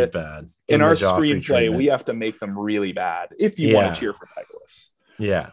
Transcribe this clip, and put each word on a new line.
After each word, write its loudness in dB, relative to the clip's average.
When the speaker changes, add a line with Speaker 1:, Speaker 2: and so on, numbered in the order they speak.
Speaker 1:
to, 2
Speaker 2:
be -6
bad. -10
Speaker 1:
in 4
Speaker 2:
Give 6
Speaker 1:
our 6
Speaker 2:
them -
the 2
Joffrey 4
Speaker 1:
screenplay, -6
Speaker 2:
treatment. 2
Speaker 1:
we 2
have 0
to -6
make -6
them -8
really -2
bad -6
if 0
you 4
wanna 6
Speaker 2:
Yeah. -4
Speaker 1:
cheer -6
for -20
Legolas. -18
Speaker 2:
Yeah. -2